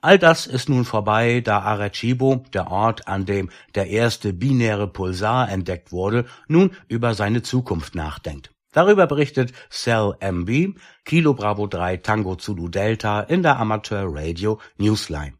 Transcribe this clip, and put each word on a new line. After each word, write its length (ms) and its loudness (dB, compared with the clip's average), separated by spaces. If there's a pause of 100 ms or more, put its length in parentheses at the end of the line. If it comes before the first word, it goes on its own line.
All 180 8
das 260 6
ist 240 -4
nun 160 2
vorbei, 560 2
da 200 0
Arecibo, 920 0
der 160 -4
Ort, 380 -2
an 180 -4
dem 240 -4 (240)
der 140 -2
erste 460 -2
binäre 540 0
Pulsar 640 -2
entdeckt 420 -6
wurde, 340 -2 (220)
nun 280 4 (120)
über 280 -2
seine 260 0
Zukunft 540 -4
nachdenkt. 560 -10 (200)
Darüber 360 6
berichtet 460 0 (180)
Cell 480 0
M 260 -4
B, 280 0 (320)
Kilo 280 2
Bravo 320 -2
drei 320 -4
Tango 380 -2
Zulu 320 -8
Delta 540 -2
in 200 0
der 160 4
Amateur 520 -2
Radio 500 -4 (180)
Newsline. 640 -2